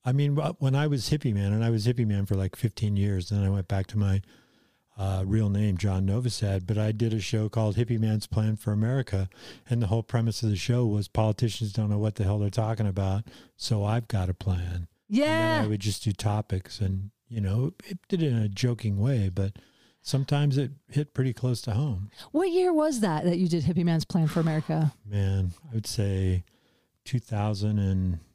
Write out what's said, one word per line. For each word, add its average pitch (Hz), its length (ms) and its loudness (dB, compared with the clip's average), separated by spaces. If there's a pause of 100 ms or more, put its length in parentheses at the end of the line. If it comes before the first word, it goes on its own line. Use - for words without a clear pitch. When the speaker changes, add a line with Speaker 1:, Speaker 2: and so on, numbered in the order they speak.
Speaker 1:
I 123 80 2
mean, 143 240 2
wh-, 151 240 -2
when 135 140 2
I 143 120 2
was 139 240 -2
Hippie 143 240 2
Man, 101 180 2
and 110 120 2
I 117 60 2
was 113 160 0
Hippie 120 200 2
Man 101 200 0
for, - 100 -2
like, 95 180 -2
fifteen 104 420 -2
years, 98 340 0
then 101 120 2
I 98 60 2
went 95 180 0
back 95 220 -2
to 110 100 -4
my, 98 240 2 (760)
uh, 95 280 -2
real 104 220 2
name, 101 280 2
John 95 300 0
Novosad, 101 600 -2
but 104 120 0
I 107 140 0
did 110 200 0
a 110 80 -2
show 107 280 -2
called 107 280 0
Hippie 117 220 0
Man's 110 280 0
Plan 110 300 0
for 107 160 -2
America. 107 560 0 (400)
And 120 140 0
the 104 60 0
whole 113 160 0
premise 113 380 0
of 110 80 2
the 101 60 2
show 120 300 0
was 104 220 0
politicians 110 640 0
don't 104 180 0
know 104 80 2
what 107 180 0
the 107 80 -2
hell 101 140 2
they're 101 120 0
talking 110 360 -2
about, 98 380 0 (320)
so 104 280 -2
I've 113 240 0
got 92 200 0
a 92 60 -2
plan. 87 540 -4 (200)
And 208 120 2
then - 80 2
Speaker 2:
Yeah. - 360 2
Speaker 1:
I - 20 0
would 107 140 0
just 101 240 -2
do 104 80 2
topics 104 680 -2
and, 95 300 -2 (180)
you 113 120 -4
know, 104 340 0 (100)
it 180 140 -10 (100)
did 180 140 0
it 160 100 2
in 117 60 2
a 107 100 0
joking 107 500 0
way, 110 300 2
but 95 240 -2 (500)
sometimes 143 560 0
it 139 140 -2 (160)
hit - 260 -4
pretty 131 180 0
close 123 300 -2
to 113 100 -4
home. 104 380 -2 (220)
Speaker 2:
What 359 180 2
year 359 220 2
was 302 280 2
that, 165 240 0
that 175 140 2
you 185 100 2
did 160 160 0
Hippie 175 200 2
Man's 165 200 2
Plan 160 240 2
for 165 120 0
America? 156 540 0 (140)
Speaker 1:
Man, 95 440 0 (180)
I 117 40 -10
would 113 120 -2
say 95 560 0 (600)
two 123 160 -2
thousand 104 580 -2
and 92 400 0 (160)